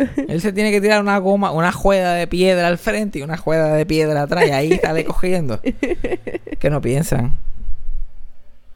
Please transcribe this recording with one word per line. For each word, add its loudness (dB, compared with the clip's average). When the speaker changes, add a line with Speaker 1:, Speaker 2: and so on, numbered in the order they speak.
Speaker 1:
Él -4
se -2
tiene 0
que 2
tirar 2
una 0
goma, 0
una 0
juega 0
de -2
piedra 2
al 0
frente -4
y -6
una -6
juega 0
de 2
piedra 0
atrás. 2
Y -2
ahí 2
sale -2
cogiendo. 2
Speaker 2:
<laughs> -4
Speaker 1:
Que 2
no 0
piensan. 2